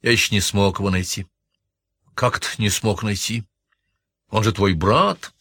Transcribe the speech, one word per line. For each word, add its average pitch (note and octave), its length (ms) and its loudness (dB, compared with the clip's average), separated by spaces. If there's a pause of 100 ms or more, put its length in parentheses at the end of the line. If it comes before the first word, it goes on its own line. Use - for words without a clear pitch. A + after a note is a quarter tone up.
"Я A#2+ 100 2
еще A2 220 2
не G2+ 60 2
смог G2 400 2
его G2+ 100 0
найти". F#2 380 -4 (880)
"Как - 240 0
ты - 80 -6 (100)
не G#2+ 120 0
смог G#2 340 -2
найти? G#2+ 400 -4 (840)
Он G#2+ 140 0
же G#2+ 100 2
твой F#2+ 200 2
брат". B2+ 680 0